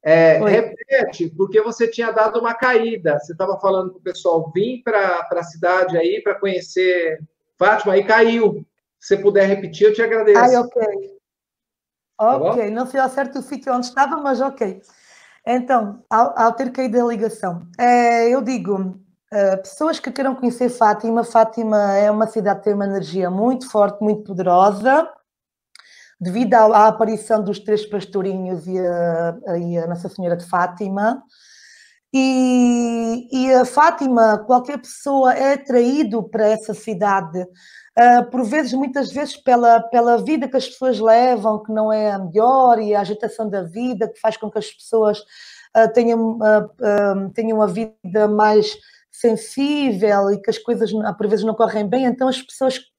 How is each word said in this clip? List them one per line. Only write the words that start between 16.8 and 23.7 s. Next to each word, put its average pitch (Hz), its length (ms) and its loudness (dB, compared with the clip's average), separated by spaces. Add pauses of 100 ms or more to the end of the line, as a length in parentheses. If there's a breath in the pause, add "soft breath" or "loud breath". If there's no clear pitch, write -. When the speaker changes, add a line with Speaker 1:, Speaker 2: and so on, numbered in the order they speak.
Speaker 2:
a - 100 0
ligação, 202 540 -6 (120)
é, 240 520 4
eu 262 100 2
digo, 196 580 -4 (320)
é, 196 260 0
pessoas 311 440 -4
que - 100 -10
queiram 269 240 -4
conhecer 247 360 -2
Fátima, 226 520 0
Fátima 220 720 0
é 208 160 2
uma 214 160 0
cidade 202 340 -2
que - 60 -20
tem 208 80 0
uma 202 120 -4
energia 180 440 -4
muito 240 400 -2